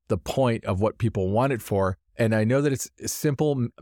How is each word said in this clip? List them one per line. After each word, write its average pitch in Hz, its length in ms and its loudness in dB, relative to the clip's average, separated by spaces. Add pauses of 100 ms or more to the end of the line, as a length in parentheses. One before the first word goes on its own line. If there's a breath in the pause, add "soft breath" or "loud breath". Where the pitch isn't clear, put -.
the 104 80 0
point 120 480 -2
of 98 160 -2
what 110 160 0
people 104 320 0
want 123 240 2
it 110 80 -4
for. 95 360 0 (200)
And 113 180 2
I 110 80 2
know 127 180 2
that 143 120 2
it's - 160 -6 (100)
a 113 80 -10
simple 151 440 0
m-, 123 300 -2